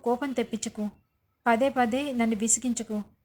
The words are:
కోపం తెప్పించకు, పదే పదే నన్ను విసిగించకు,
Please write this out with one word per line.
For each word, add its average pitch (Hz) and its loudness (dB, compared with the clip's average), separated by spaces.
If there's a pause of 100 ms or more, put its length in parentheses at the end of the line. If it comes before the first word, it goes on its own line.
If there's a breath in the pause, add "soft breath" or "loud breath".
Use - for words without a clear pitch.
కోపం 247 0
తెప్పించకు, 220 -4 (600)
పదే 233 4
పదే 254 0 (100)
నన్ను 226 2
విసిగించకు, 226 -2 (260)